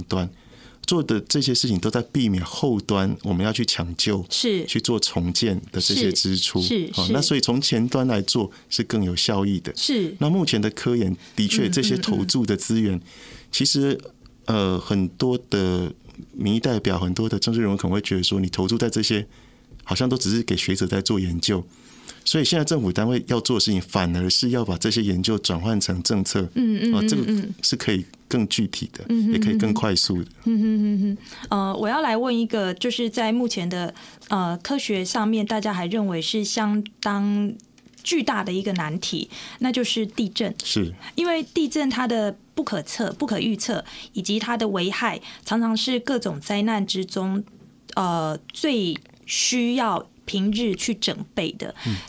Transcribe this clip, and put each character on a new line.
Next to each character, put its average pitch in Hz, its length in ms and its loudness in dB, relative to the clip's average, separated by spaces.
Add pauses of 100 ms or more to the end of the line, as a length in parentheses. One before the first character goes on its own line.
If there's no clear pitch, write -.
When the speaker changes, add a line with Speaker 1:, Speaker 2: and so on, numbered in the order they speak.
Speaker 1:
端。 90 220 0 (580)
做 175 160 2
的 120 200 0
这 147 200 0
些 127 140 2
事 - 100 2
情 104 140 2
都 110 100 0
在 120 120 2 (100)
避 127 160 2
免 92 160 2
后 123 380 0
端 98 420 2
我 101 80 -2
们 92 120 2
要 107 100 0
去 117 120 0
抢 87 300 -2
救、 101 340 0
Speaker 2:
是。 202 360 0
Speaker 1:
去 - 160 -2
做 113 180 0
重 87 320 0
建 101 240 2 (160)
的 92 80 -4
这 202 160 0
些 240 160 2
支 95 240 0
出。 - 260 0
Speaker 2:
是， 170 260 0
是， - 100 -10
Speaker 1:
哦， 92 80 0
Speaker 2:
是。 104 80 0
Speaker 1:
那 139 80 2
所 147 160 2
以 - 20 2
从 123 220 2
前 120 260 2
端 127 180 2
来 113 180 2
做 107 280 0 (160)
是 - 160 -2
更 110 180 0
有 90 140 0
效 98 300 2
益 95 160 0
的。 71 160 -8
Speaker 2:
是。 202 420 0
Speaker 1:
那 147 100 2
目 180 160 4
前 - 160 2
的 107 100 2
科 - 220 0
研 98 220 2 (220)
的 107 100 4
确， 110 220 2
Speaker 2:
嗯， - 20 2
Speaker 1:
这 139 100 2
些 202 140 2
投 190 300 0
注 131 200 2
的 101 120 2
资 113 240 2
源， 101 140 2
Speaker 2:
嗯， - 20 -2
嗯。 87 40 -4 (480)
Speaker 1:
其 - 140 0
实， 139 340 2 (500)
呃， 98 300 2
很 95 300 2
多 123 320 0 (100)
的 92 400 2 (440)
民 104 200 0
意 113 60 2
代 117 220 0
表、 92 180 0
很 90 140 0
多 110 160 0
的 104 100 -2
政 117 140 0
治 117 80 2
人 101 120 2
物 101 40 0
可 - 60 -4
能 92 100 0
会 101 80 2
觉 95 160 -2
得 92 40 0
说， 98 200 0
你 92 80 0
投 92 180 0
注 113 100 0
在 117 120 0
这 110 120 0
些， 104 240 0 (600)
好 - 100 -2
像 127 140 2
都 127 80 2
只 95 180 0
是 117 80 0
给 101 140 0
学 95 180 0
者 95 100 0
在 98 160 0
做 107 160 0
研 87 220 0
究。 92 260 0 (600)
所 - 140 2
以 147 40 4
现 165 140 2
在 151 60 2
政 147 180 2
府 98 100 2
单 107 160 2
位 123 200 2
要 120 140 2
做 120 160 2
的 - 20 2
事 101 120 2
情， 92 100 2
反 90 340 0
而 90 140 2
是 120 220 2
要 123 120 2
把 90 140 -2
这 113 120 0
些 113 120 2
研 95 200 0
究 107 180 2
转 90 200 0
换 104 200 0
成 90 240 0
政 101 200 2
策。 92 320 0
Speaker 2:
嗯， 226 360 2
嗯， - 20 2
Speaker 1:
啊， 214 140 2
这 214 100 2
个 202 60 0
Speaker 2:
嗯， 214 180 0
嗯。 185 200 -8
Speaker 1:
是 - 140 0
可 - 160 -2
以 95 140 0 (240)
更 113 180 2
具 107 200 0
体 - 260 -8
的， - 160 -14
Speaker 2:
嗯 233 160 2
哼， 226 80 2
Speaker 1:
也 226 60 2
可 214 120 2
以 220 60 2
更 214 160 2
快 220 200 2
速 - 300 0
的。 - 60 -8 (160)
Speaker 2:
嗯 226 120 2
哼， - 20 2
嗯 - 0 -
哼。 208 40 2
嗯 220 160 2
哼， 208 320 2
嗯 208 60 -4
哼。 - 0 - (320)
呃， 196 260 0
我 214 140 0
要 269 100 0
来 254 160 2
问 247 180 0
一 233 140 2
个， 196 280 0
就 247 140 -2
是 233 200 -2
在 220 200 0
目 240 160 2
前 196 220 -2
的， 175 260 -4 (360)
呃， 180 300 0
科 277 200 -4
学 196 240 -2
上 208 240 0
面， 220 180 2
大 220 140 -2
家 208 140 -2
还 180 120 -2
认 202 220 0
为 170 140 -2
是 214 240 -2
相 208 360 0 (200)
当 208 520 0 (500)
巨 320 200 2
大 214 180 0
的 190 120 -4
一 190 100 -2
个 202 100 -2
难 160 280 -2
题， - 280 -6 (300)
那 254 100 0
就 247 140 0
是 233 220 0
地 208 240 -2
震。 208 340 -4
Speaker 1:
是。 90 300 -2 (220)
Speaker 2:
因 339 120 0
为 330 160 0
地 311 240 0
震 277 220 0
它 247 180 -2
的 214 300 -2 (180)
不 311 80 -2
可 196 200 -4
测、 - 280 -4
不 - 160 -4
可 208 100 -2
预 220 200 0
测， 208 260 -4 (300)
以 202 80 -4
及 202 180 -2
它 233 160 -4
的 220 140 -2
危 190 200 0
害， 202 300 -4 (240)
常 226 160 0
常 226 160 2
是 247 240 0
各 247 180 0
种 175 220 -4
灾 202 220 -2
难 214 260 0
之 190 180 -2
中， 190 380 -2 (520)
呃， 170 440 0 (140)
最 214 440 0 (280)
需 240 500 0
要 226 320 0 (180)
平 196 280 0
日 220 200 0
去 208 220 -2
准 - 380 -4
备 160 180 -2
的。 - 240 -12 (100)
Speaker 1:
嗯。 110 100 0 (140)